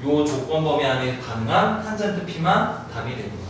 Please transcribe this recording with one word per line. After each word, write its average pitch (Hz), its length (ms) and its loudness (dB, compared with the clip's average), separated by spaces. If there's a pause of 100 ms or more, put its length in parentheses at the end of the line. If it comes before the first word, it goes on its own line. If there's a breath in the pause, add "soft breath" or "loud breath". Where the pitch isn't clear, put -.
요 147 220 4
조건 151 360 0
범위 147 220 2
안에 127 360 0
가능한 180 600 2
탄젠트 202 440 -2
P만 - 680 0
답이 123 240 -6
되는 104 140 -8
거예요. - 200 -10